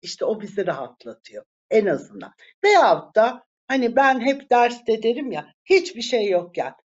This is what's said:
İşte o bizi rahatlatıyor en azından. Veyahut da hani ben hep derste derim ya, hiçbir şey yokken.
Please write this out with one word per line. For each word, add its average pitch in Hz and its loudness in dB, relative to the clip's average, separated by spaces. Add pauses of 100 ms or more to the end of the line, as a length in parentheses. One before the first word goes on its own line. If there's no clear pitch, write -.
İşte - -10
o 214 -4
bizi 196 -8
rahatlatıyor 117 -12 (260)
en 208 2
azından. 180 -6 (320)
Veyahut 320 4
da 240 0 (240)
hani 247 0
ben 269 2
hep 277 -4
derste 240 0
derim 240 -4
ya, 147 -12 (120)
hiçbir 349 0
şey 220 -2
yokken. 170 -4 (200)